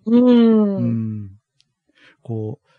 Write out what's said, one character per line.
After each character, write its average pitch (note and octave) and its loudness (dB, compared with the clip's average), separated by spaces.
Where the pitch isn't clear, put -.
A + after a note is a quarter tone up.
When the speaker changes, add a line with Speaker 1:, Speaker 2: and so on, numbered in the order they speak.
Speaker 1:
う A3+ 2
ん。 A3+ 4
Speaker 2:
う F#3 -6
ん。 A2 -6
こ A2 -10